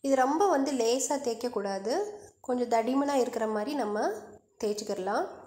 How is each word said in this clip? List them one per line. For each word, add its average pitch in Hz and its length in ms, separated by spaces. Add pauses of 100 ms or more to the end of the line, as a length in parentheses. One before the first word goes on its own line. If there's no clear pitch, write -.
இது 269 80 (100)
ரொம்ப 320 320
வந்து 277 260
லேசா 262 360 (100)
தேய்க்கக்கூடாது, 214 640 (540)
கொஞ்சம் 247 280
தடிமனா 269 480
இருக்கிற 220 240 (100)
மாதிரி 240 160 (100)
நம்ம 208 220 (580)
தேய்ச்சிக்கிடலாம். 208 640 (200)